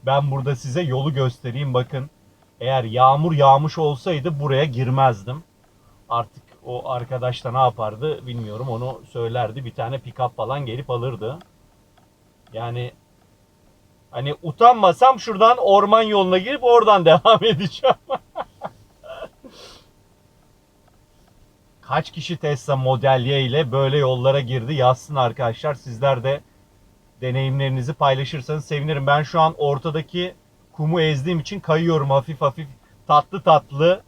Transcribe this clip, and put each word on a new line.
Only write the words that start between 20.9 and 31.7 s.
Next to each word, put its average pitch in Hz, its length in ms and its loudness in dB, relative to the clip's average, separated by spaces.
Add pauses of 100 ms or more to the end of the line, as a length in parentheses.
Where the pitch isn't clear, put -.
Kaç 156 180 -4
kişi 165 260 -10
Tesla 147 400 -4
Model 131 500 0
Y 139 160 0
ile 131 300 -2
böyle 135 260 0
yollara 135 420 2
girdi 127 340 -4
yazsın 131 400 0
arkadaşlar. 123 600 -2
Sizler 123 500 -4
de 135 160 -2 (800)
deneyimlerinizi 131 760 -2
paylaşırsanız 143 680 -2
sevinirim. 143 420 -4
Ben 143 160 2
şu 165 180 -2
an 160 180 2
ortadaki 156 760 -4 (380)
kumu 160 280 -2
ezdiğim 156 400 0
için 202 200 -10
kayıyorum 160 500 0